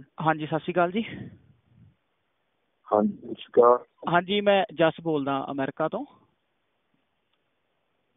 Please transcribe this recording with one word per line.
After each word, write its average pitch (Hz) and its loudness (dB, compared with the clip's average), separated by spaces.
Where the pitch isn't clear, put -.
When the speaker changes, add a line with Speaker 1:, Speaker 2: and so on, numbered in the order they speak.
Speaker 1:
ਹਾਂਜੀ, 156 -2
ਸਤਿ 151 -4
ਸ਼੍ਰੀ 175 -8
ਅਕਾਲ 175 0
ਜੀ। 214 -4
Speaker 2:
ਹਾਂਜੀ, 214 2
ਸਤਿ - -16
ਸ਼੍ਰੀ - 2
ਅਕਾਲ। 123 6
Speaker 1:
ਹਾਂਜੀ, 185 0
ਮੈਂ 202 2
ਜਸ 160 2
ਬੋਲਦਾ 139 -2
ਅਮਰੀਕਾ 139 -4
ਤੋਂ। 233 -8